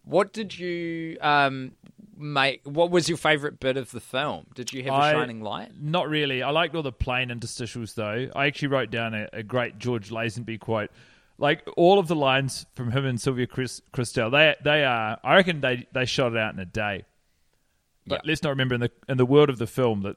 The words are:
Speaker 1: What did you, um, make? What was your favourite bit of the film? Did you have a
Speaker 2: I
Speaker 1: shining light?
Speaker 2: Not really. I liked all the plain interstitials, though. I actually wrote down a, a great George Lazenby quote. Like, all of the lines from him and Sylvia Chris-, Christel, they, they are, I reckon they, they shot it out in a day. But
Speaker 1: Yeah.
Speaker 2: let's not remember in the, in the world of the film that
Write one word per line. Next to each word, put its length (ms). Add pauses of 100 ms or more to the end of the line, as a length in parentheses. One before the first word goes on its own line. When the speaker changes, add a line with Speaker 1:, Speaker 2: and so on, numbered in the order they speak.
Speaker 1:
What 300
did 240
you, 640
um, 520 (440)
make? 460
What 260
was 200
your 80
favourite 420
bit 180
of 140
the 80
film? 560
Did 180
you 100
have 100
a 40
Speaker 2:
I 140
Speaker 1:
shining 300
light? 380
Speaker 2:
Not 300
really. 320
I 80
liked 260
all 60
the 100
plain 380
interstitials, 640
though. 420
I 120
actually 220
wrote 200
down 240
a, 200
a 100
great 340
George 320
Lazenby 500
quote. 300 (480)
Like, 280 (120)
all 220
of 80
the 80
lines 500 (100)
from 160
him 140
and 160
Sylvia 260
Chris-, 340 (120)
Christel, 380
they, 320
they 200
are, 400
I 120
reckon 260
they, 320
they 120
shot 280
it 40
out 160
in 60
a 60
day. 400 (1000)
But 200
Speaker 1:
Yeah. 60
Speaker 2:
let's 120
not 60
remember 260
in 60
the, 100 (160)
in 100
the 80
world 240
of 80
the 100
film 340
that 160